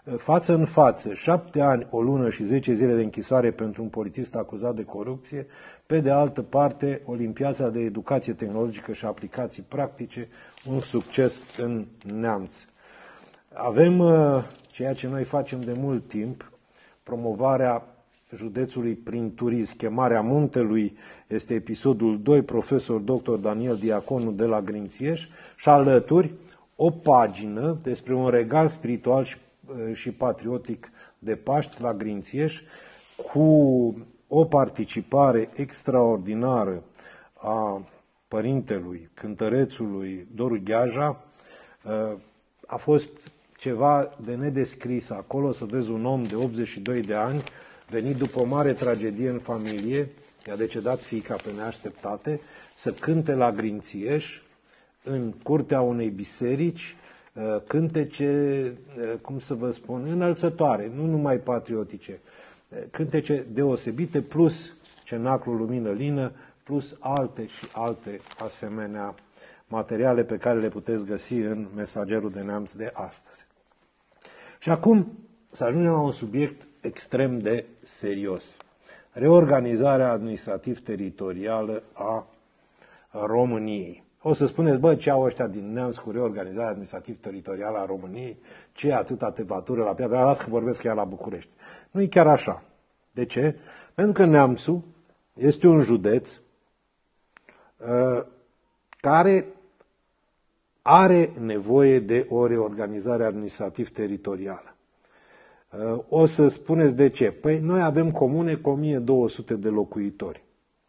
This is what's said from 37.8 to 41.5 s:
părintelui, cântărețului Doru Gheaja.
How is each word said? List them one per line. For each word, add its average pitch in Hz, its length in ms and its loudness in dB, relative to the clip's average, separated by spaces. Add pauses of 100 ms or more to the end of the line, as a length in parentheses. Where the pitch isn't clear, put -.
părintelui, 104 840 -4
cântărețului 104 1200 -4
Doru 117 280 -2
Gheaja. 123 600 -2 (600)